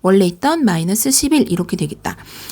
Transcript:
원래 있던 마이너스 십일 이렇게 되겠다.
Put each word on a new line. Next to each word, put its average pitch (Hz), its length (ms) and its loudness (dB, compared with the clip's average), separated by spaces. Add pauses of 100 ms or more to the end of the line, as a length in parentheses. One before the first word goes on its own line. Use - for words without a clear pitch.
원래 190 240 4
있던 285 400 0
마이너스 185 460 0
십일 285 400 2
이렇게 175 260 -2
되겠다. - 400 -8 (340)